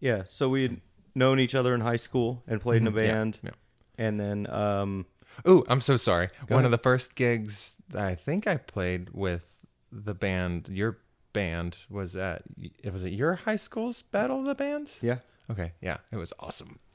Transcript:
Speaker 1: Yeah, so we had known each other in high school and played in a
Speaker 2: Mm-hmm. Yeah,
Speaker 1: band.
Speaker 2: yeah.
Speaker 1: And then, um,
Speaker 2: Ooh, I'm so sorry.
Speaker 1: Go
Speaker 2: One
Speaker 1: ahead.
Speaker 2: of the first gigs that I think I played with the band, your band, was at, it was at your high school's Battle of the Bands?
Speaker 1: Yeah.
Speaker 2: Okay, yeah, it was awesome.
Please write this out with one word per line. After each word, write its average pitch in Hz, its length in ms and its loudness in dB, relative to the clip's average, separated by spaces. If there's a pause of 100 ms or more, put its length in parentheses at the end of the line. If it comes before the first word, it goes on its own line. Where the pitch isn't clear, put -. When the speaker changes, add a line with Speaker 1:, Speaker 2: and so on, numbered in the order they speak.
Speaker 1:
Yeah, 110 260 0
so - 220 -2
we 135 140 2
had 120 180 -2 (340)
known 131 260 4
each 127 140 2
other 127 200 2
in 120 60 0
high 117 160 2
school 120 500 -2
and 110 140 -2
played 117 220 4
in 113 40 4
a 110 40 2
Speaker 2:
Mm-hmm. 107 100 0
Yeah, 110 120 4
Speaker 1:
band. 110 300 0
Speaker 2:
yeah. - 80 -10 (480)
Speaker 1:
And 107 220 0
then, 101 300 -2
um, 101 560 -2 (420)
Speaker 2:
Ooh, 185 200 10
I'm 127 120 4
so 135 160 4
sorry. 120 300 4
Speaker 1:
Go - 60 -6 (220)
Speaker 2:
One 127 60 8
Speaker 1:
ahead. 127 60 8
Speaker 2:
of 120 60 4
the 117 60 6
first 127 360 2
gigs 113 640 -2 (140)
that 101 160 -4
I 92 80 -2
think 175 320 -2
I 180 100 0
played 90 540 -4
with 90 540 -4 (280)
the 107 220 -8
band, 90 540 -2
your 98 300 -2 (340)
band, 87 440 -4 (140)
was 95 260 -8
at, 92 260 -6 (400)
it 95 100 -8
was 92 120 -6
at 90 80 -6
your 143 220 0
high 214 220 -4
school's 226 460 -8
Battle 254 380 -2
of 269 60 -4
the 285 80 -2
Bands? 285 480 -8
Speaker 1:
Yeah. 120 160 0 (320)
Speaker 2:
Okay, 90 300 -6
yeah, 90 180 -4 (140)
it 117 40 -6
was 85 240 -8
awesome. - 380 -10 (160)